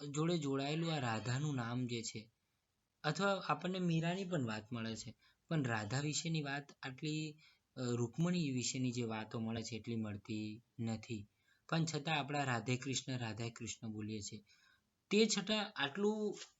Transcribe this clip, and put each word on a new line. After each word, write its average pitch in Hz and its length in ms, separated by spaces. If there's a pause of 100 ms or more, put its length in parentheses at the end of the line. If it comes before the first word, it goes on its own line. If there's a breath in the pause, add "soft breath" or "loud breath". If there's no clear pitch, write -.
(100)
જોડે 160 280
જોડાયેલું 147 560
આ 151 40
રાધાનું 123 560
નામ 123 320
જે 117 160
છે, - 280 (720)
અથવા 185 460
આપણને 180 300
મીરાની 175 460
પણ 175 200
વાત 110 280
મળે 113 240
છે, 110 180 (340 soft breath)
પણ 156 160
રાધા 113 360
વિશેની 151 420
વાત 143 300 (100)
આટલી, 151 520 (420 loud breath)
અ, 131 60
રૂકમણી 135 680
વિશેની 127 420
જે 123 100
વાતો 110 380
મળે 113 220
છે, 110 140
એટલી 117 180
મળતી 107 680 (180)
નથી. 110 480 (400 soft breath)
પણ 165 160
છતાં 151 340
આપણા 143 260
રાધે 123 320
કૃષ્ણ, 131 420
રાધે 113 320
કૃષ્ણ 113 420
બોલીએ 107 280
છીએ. 107 240 (680 soft breath)
તે 214 160
છતાં 208 500
આટલું 202 600 (220)